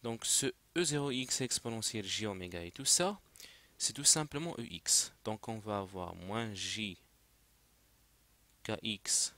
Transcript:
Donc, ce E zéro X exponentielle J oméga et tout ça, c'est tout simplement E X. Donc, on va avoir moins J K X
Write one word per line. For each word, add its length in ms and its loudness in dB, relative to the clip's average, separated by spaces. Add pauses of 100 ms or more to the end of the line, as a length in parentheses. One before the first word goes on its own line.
Donc, 220 -4
ce 280 2 (220)
E 80 4
zéro 260 0
X 300 -2
exponentielle 680 -2
J 200 -2
oméga 380 -4
et 80 -8
tout 120 -12
ça, 340 4 (600)
c'est 160 -2
tout 100 -8
simplement 540 4
E 60 -6
X. 500 0 (100)
Donc, 240 -4
on 120 -4
va 200 -2
avoir 360 -6
moins 380 -4
J 440 -4 (1700)
K 100 -2 (100)
X 540 0